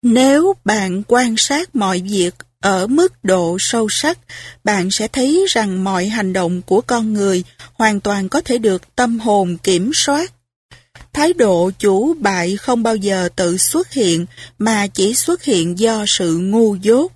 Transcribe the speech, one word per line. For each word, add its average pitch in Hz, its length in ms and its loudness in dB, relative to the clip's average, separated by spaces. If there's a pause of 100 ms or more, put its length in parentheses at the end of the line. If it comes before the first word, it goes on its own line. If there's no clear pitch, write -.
Nếu 269 520 4 (100)
bạn 196 440 -2
quan 240 280 2
sát 302 400 -2
mọi 190 340 -2
việc 180 240 -2 (260)
ở 190 260 0
mức 311 380 0
độ 180 360 0
sâu 220 300 0
sắc, 320 280 -2 (460)
bạn 196 260 0
sẽ 214 180 -4
thấy 294 400 0
rằng 190 360 -2
mọi 190 220 -2
hành 208 260 -2
động 180 300 -2
của 190 180 0
con 233 320 -2
người 196 320 0 (300)
hoàn 208 260 0
toàn 202 280 -2
có 285 120 0
thể 247 180 -2
được 208 380 -2
tâm 233 240 0
hồn 202 420 0
kiểm 190 320 0
soát. 311 380 0 (800)
Thái 311 200 4
độ 196 460 2
chủ 208 360 2
bại 190 420 -2
không 240 260 -2
bao 226 140 0
giờ 190 400 -2
tự 180 220 0
xuất - 340 -2
hiện, 175 340 0 (320)
mà 208 280 0
chỉ 196 280 0
xuất 339 280 -2
hiện 175 360 0
do 220 300 0
sự 170 300 0
ngu 208 360 2
dốt. 233 420 2